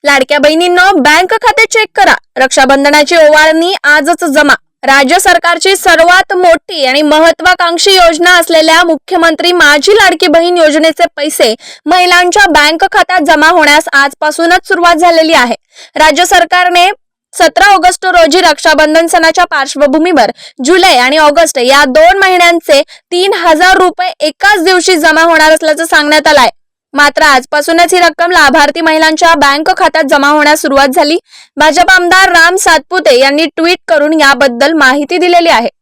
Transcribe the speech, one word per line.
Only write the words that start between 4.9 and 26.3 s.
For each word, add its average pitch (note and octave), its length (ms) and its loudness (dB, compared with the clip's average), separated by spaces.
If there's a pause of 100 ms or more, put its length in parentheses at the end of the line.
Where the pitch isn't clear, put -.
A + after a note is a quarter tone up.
सरकारची F4 560 -2
सर्वात F4+ 580 0
मोठी F4 520 -2
आणि C4+ 160 -2
महत्वाकांक्षी E4 920 0
योजना F4 460 2
असलेल्या E4 460 0
मुख्यमंत्री E4 680 -2
माझी D4+ 400 2
लाडकी F#4+ 360 0
बहीण E4+ 300 0
योजनेचे D#4+ 460 0 (140)
पैसे C#4+ 380 -2 (300)
महिलांच्या F4+ 600 0
बँक D#4 460 0
खात्यात F4+ 360 -2
जमा D#4 220 2
होण्यास D#4 440 0
आजपासूनच D4+ 760 -2
सुरुवात F4 280 0
झालेली E4 380 0
आहे. B3 220 0 (400)
राज्य D#4 300 0
सरकारने F4+ 640 0 (440)
सतरा F4 400 0
ऑगस्ट F4+ 320 0
रोजी F4 360 2
रक्षाबंधन D#4 680 0
सणाच्या E4 380 0
पार्श्वभूमीवर C#4+ 840 -2 (340)
जुलै F4 320 2
आणि C4 200 0
ऑगस्ट D#4 400 0
या C4+ 280 0
दोन D#4+ 320 2
महिन्यांचे F4 640 0 (300)
तीन F#4 220 -2
हजार F4+ 440 0
रुपये F4+ 420 -2
एकाच F#4 440 -2
दिवशी F#4 320 0
जमा D#4+ 260 0
होणार D#4+ 300 2
असल्याचं D#4 340 -2
सांगण्यात D4+ 420 0
आलंय. C4+ 220 2 (440)